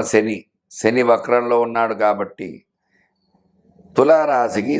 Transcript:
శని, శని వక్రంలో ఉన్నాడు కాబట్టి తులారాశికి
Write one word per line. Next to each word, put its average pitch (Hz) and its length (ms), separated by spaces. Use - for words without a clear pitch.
శని, 107 360
శని 120 320
వక్రంలో 120 580
ఉన్నాడు 117 420
కాబట్టి 101 460
తులారాశికి 131 840